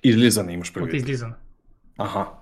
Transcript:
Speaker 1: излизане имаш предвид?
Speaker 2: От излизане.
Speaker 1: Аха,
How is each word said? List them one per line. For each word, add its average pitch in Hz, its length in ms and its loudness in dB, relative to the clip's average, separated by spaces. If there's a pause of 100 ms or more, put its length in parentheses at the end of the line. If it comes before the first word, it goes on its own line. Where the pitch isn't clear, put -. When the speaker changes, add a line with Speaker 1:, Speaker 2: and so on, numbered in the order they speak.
Speaker 1:
излизане 110 500 4
имаш 87 200 -10
предвид? 85 200 -6
Speaker 2:
От 156 40 -2
излизане. 120 360 -6 (640)
Speaker 1:
Аха, 101 320 -4 (120)